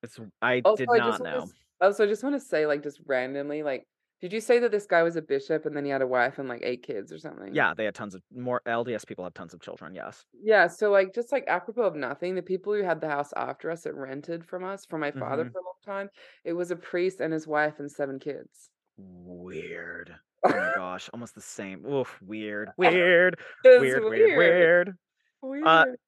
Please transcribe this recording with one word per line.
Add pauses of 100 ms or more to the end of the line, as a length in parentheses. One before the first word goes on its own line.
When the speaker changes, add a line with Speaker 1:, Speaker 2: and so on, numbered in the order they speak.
Speaker 1:
It's, (220)
I
Speaker 2:
Also,
Speaker 1:
did
Speaker 2:
I
just
Speaker 1:
not
Speaker 2:
wanna
Speaker 1:
know.
Speaker 2:
s-, (280)
also,
I
just
wanna
say,
like,
just
randomly,
like, (340)
did
you
say
that
this
guy
was
a
bishop
and
then
he
had
a
wife
and,
like,
eight
kids
or
something?
Speaker 1:
Yeah,
they
had
tons
of,
more
L
D
S
people
have
tons
of
children,
yes.
Speaker 2:
Yeah,
so,
like,
just,
like,
apropos
of
nothing,
the
people
who
had
the
house
after
us
that
rented
from
us,
from
my
father
Speaker 1:
Mm-hmm.
Speaker 2:
for
a
long (100)
time, (340)
it
was
a
priest
and
his
wife
and
seven
kids. (280)
Speaker 1:
Weird. (280)
Oh
my
Speaker 2:
<laughs>
Speaker 1:
gosh,
almost
the
same.
Oof,
weird,
Speaker 2:
<laughs>
Speaker 1:
weird, (240)
Speaker 2:
It's
Speaker 1:
weird,
weird,
Speaker 2:
weird.
Speaker 1:
weird. (680)
Uh,
Speaker 2:
Weird.